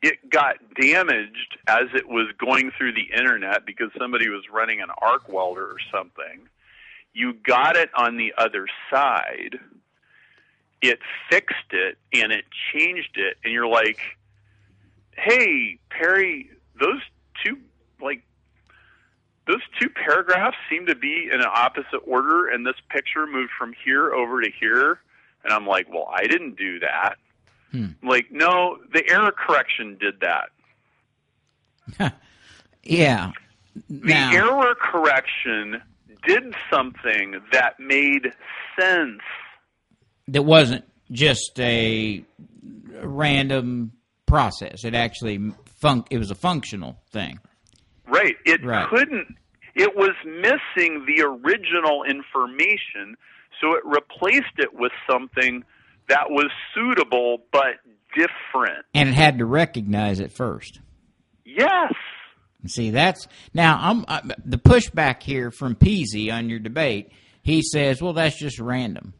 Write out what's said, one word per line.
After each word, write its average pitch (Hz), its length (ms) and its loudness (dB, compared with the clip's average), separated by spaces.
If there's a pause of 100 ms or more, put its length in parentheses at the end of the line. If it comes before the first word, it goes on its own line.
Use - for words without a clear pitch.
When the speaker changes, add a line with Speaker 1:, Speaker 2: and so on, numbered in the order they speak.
Speaker 1:
it 156 280 0
got 143 260 2 (240)
damaged 135 760 0 (100)
as 113 260 4
it 127 140 -2
was 113 200 0 (100)
going 131 400 0
through 127 160 -2
the 110 220 -6
internet 107 500 0
because 107 320 -8
somebody 123 320 -2
was 101 220 -8
running 110 300 -2
an 90 80 -10 (120)
arc 120 300 2
welder 92 340 -4
or 98 120 -14 (140)
something. 90 560 -10 (640)
You 123 200 -2
got 127 440 2
it 165 180 2
on 117 220 0
the 113 200 -6
other 107 280 -2 (260)
side, 127 680 -2 (1200)
it 120 180 4 (300)
fixed - 420 0
it, 92 260 -2 (140)
and 113 200 2
it 104 140 -4 (280)
changed 165 440 -4
it, 98 260 -2
and 117 100 -4
you're 120 140 0
like, 113 320 2 (1160)
"Hey, 165 600 0 (120)
Perry, 170 600 0 (300)
those 226 220 0 (440)
two, 233 120 -6 (440)
like, 135 220 -8 (1200)
those 214 140 0 (180)
two - 100 0
paragraphs 180 680 0 (120)
seem 170 180 -4
to 165 80 0
be 143 360 -6
in 127 80 0
an 123 80 2
opposite 123 580 -2
order, 147 420 2
and 120 180 -4
this 127 100 -4 (140)
picture 156 380 -4
moved 131 300 -4
from 120 160 -8 (120)
here 135 280 2
over 123 280 -2
to 110 80 0 (100)
here." 127 400 2 (460)
And 107 80 0
I'm 107 140 0
like, 95 220 0
"Well, 85 240 -6
I 92 140 0
didn't 143 300 -2
do 92 220 -6
that." 85 380 -2 (540)
Speaker 2:
Hmm. 117 160 -4 (140)
Speaker 1:
Like, 127 300 0
"No, 180 480 0 (140)
the 160 160 2
error 202 220 4
correction 117 680 -2
did 101 220 -4
that." 87 280 -2 (1400)
Speaker 2:
<laughs> - 320 -6 (640)
Yeah. 127 460 2 (580)
Speaker 1:
The 143 240 -6
Speaker 2:
Now 135 200 4
Speaker 1:
error 240 420 4
correction 123 1080 -2 (460)
did 233 260 2 (180)
something 107 720 0 (100)
that 123 280 2
made 139 540 0 (460)
sense. 170 420 2 (1080)
Speaker 2:
That 139 160 2
wasn't 151 400 6 (280)
just 131 480 0
a 110 640 0 (800)
random 135 920 -2 (320)
process. 107 580 2
It 117 120 -4
actually 117 420 -2 (440)
func-, 131 280 2
it 135 80 -2
was 107 140 -2
a 95 40 -6
functional 110 680 -6 (100)
thing. 78 280 -8 (680)
Speaker 1:
Right. 190 280 2 (100)
It 160 180 4
Speaker 2:
Right. 117 260 0
Speaker 1:
couldn't, 254 460 0 (400)
it 196 200 4
was 190 160 4 (140)
missing 170 800 0
the 156 180 2
original 151 800 0
information, 135 1120 -4 (460)
so 160 140 2
it - 100 0
replaced 185 720 0
it 135 160 -2
with 123 180 -2 (180)
something 127 540 -2 (460)
that 139 200 2
was 143 200 0 (260)
suitable 127 760 0
but 135 240 2 (400)
different. 127 800 -2
Speaker 2:
And 139 160 4
it 127 60 2
had 147 240 6
to 117 60 0
recognize 104 760 0
it 95 140 -6
first. - 460 -8 (680)
Speaker 1:
Yes. 320 480 0 (720)
Speaker 2:
See, 110 260 -4
that's, 160 360 2 (260)
now, 165 280 6
I'm, 214 260 0
I, 156 140 -6 (240)
the 131 120 -4
pushback 156 640 4
here 127 300 -6
from 123 240 -6
Peasy 110 580 2
on 117 160 -6
your 113 100 -6
debate, 113 520 -4 (300)
he 156 200 2
says, 143 400 0
"Well, 170 120 -4
that's 156 260 0
just 147 180 -8
random. 117 640 -6